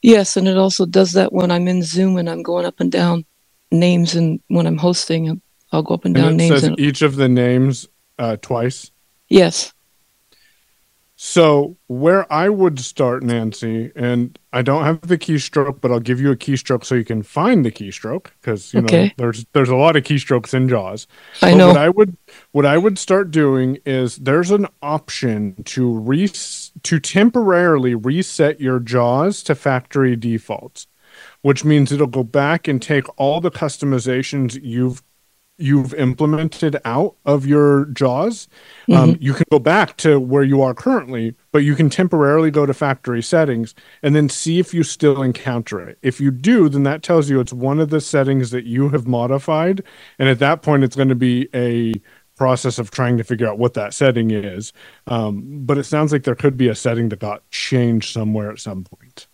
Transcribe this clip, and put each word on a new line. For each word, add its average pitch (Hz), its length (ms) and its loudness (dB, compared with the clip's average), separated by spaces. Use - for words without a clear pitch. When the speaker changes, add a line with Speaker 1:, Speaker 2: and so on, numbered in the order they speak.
Speaker 1:
Yes, 220 340 6
and 190 140 0
it 185 80 2
also 190 280 2
does 180 280 2
that 190 180 2
when 180 180 0
I'm 175 200 0
in 180 140 0
Zoom 180 340 0
and 170 120 -2
I'm 165 140 -8
going 175 220 -4
up - 160 -8
and 180 100 0
down 170 320 0
names, 170 440 2
and 165 340 0
when 170 180 2
I'm 165 100 -2
hosting, 165 640 -2
I'll 156 120 -2
go - 100 -4
up - 100 -4
and - 140 0
Speaker 2:
And 135 80 4
Speaker 1:
down 160 80 2
Speaker 2:
it 165 40 2
Speaker 1:
names 165 180 2
Speaker 2:
says 143 100 2
Speaker 1:
and - 140 -2
Speaker 2:
each 143 220 0
of 143 140 2
the 135 140 2
names, 127 580 0
uh, 113 220 -4
twice? 123 500 -6
Speaker 1:
Yes. - 420 4
Speaker 2:
So 156 600 2
where 165 480 2
I 170 160 2
would 185 300 0
start, 127 420 -2
Nancy, 113 760 -4
and 123 440 -4
I 123 100 -2
don't 139 220 0
have 160 160 -2
the 175 180 -2
keystroke, 139 600 -2
but 123 120 -2
I'll 120 80 0
give 123 200 -4
you 139 120 2
a 123 40 2
keystroke 131 480 -4
so 131 120 -2
you 113 100 0
can 110 160 -6
find 175 420 0
the 117 60 0
keystroke, 107 600 -12
'cause, 107 320 -8
you 120 80 2
know, 117 60 0
Speaker 1:
Okay. 180 300 2
Speaker 2:
there's, 117 360 -4
there's 135 160 2
a 127 60 2
lot 156 200 4
of 143 80 -6
keystrokes 131 480 -2
in 131 160 0
jaws. 104 380 -4
Speaker 1:
I 180 80 6
Speaker 2:
But 180 80 8
Speaker 1:
know. 185 80 10
Speaker 2:
what 175 100 8
I 151 120 4
would, 190 280 2
what 143 120 2
I 143 140 4
would 196 180 0
start 190 320 0
doing 135 560 0
is 127 300 -2
there's 151 340 0
an 202 160 2
option 107 840 -6
to 123 300 -2
res-, 139 760 -4
to 160 180 -2
temporarily 180 960 2
reset 147 680 -2
your 127 200 0
jaws 123 640 0
to 156 100 -2
factory 131 600 -2
defaults, 113 720 -8
which 139 200 2
means 147 280 4
it'll 143 160 0
go 127 160 -4
back 143 440 -2
and 135 140 -2
take 143 240 -2
all 147 220 0
the 170 100 0
customizations 131 1120 -4
you've, 127 400 -4
you've 135 360 0
implemented 151 840 -2
out 131 280 -2
of 143 220 0
your 143 400 4
jaws. 147 600 -4
Um, 165 240 6
Speaker 1:
Mm-hmm. 156 100 -4
Speaker 2:
you 135 120 0
can 165 160 0
go 151 80 4
back 165 380 2
to 151 220 4
where 131 220 0
you 135 220 2
are 127 100 -2
currently, 127 640 -4
but 151 80 2
you 147 160 2
can 156 120 2
temporarily 160 640 2
go 147 160 2
to 139 80 0
factory 123 480 -4
settings 131 540 -2
and 147 140 2
then 151 120 2
see 165 300 -2
if 180 160 -2
you 170 80 -2
still 139 400 0
encounter 120 580 -4
it. - 220 -18
If 131 180 -4
you 139 120 0
do, 165 360 2
then 139 160 0
that 147 200 -2
tells 160 260 2
you 135 100 2
it's 123 140 -4
one 135 260 -2
of 156 120 0
the 156 100 -2
settings 135 480 0
that 120 160 -8
you 127 240 -2
have 135 180 -4
modified. 139 760 -2
And 135 100 2
at 127 120 2
that 143 240 2
point, 143 200 2
it's 123 120 -2
gonna 135 180 2
be 123 400 -2
a 120 400 -2
process 127 440 -2
of 107 100 -8
trying 123 300 -2
to 110 40 -4
figure 117 240 -4
out 107 120 -6
what 120 160 0
that 104 180 -6
setting 117 380 2
is. 101 420 -8
Um, 110 380 -6
but 139 140 0
it 139 60 -4
sounds 151 280 -2
like 143 120 -2
there 127 100 -2
could 135 240 -2
be 123 120 2
a 107 60 -4
setting 117 340 -2
that 104 100 -10
got 104 320 -12
changed 117 640 -2
somewhere 107 360 -4
at 107 100 -16
some 95 240 -12
point. - 500 -20